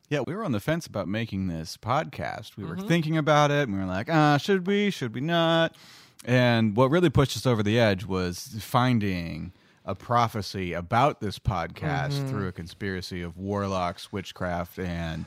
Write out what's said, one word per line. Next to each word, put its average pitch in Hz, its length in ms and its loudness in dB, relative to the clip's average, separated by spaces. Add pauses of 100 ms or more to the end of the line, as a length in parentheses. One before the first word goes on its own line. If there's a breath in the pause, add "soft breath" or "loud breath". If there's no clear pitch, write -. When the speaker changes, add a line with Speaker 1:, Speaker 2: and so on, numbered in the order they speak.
Speaker 1:
Yeah, 147 160 0
we - 80 -6
were 113 120 -8
on - 80 -2
the 101 80 0
fence 160 260 -2
about 98 200 -4
making 101 400 -4
this 82 300 -6
podcast. 127 800 -4
We 107 80 -10
were 165 140 -8
Speaker 2:
Mm-hmm. 190 100 -8
Speaker 1:
thinking 160 300 2
about 147 340 4
it, 143 160 2
and 98 60 -4
we 98 60 -2
were 95 60 -4
like, 92 240 -4
"Ah, 151 280 6
should 185 280 0
we? 202 240 2
Should 123 240 -4
we 143 80 -6
not?" 165 540 2 (520 loud breath)
And 120 480 4
what 127 140 6
really 170 220 6
pushed - 260 2
us - 80 -6
over 117 160 4
the 104 180 2
edge 101 260 4
was 90 540 -4
finding 92 920 0 (320 soft breath)
a 98 100 -6
prophecy 107 800 0
about 113 480 0
this 101 160 -6
podcast 82 760 -4
Speaker 2:
Mm-hmm. 71 160 -4
Speaker 1:
through 101 180 -4
a 90 40 -6
conspiracy 90 680 -8
of 85 160 -10
warlocks, 95 760 -4
witchcraft, 90 680 -6
and, 85 460 -6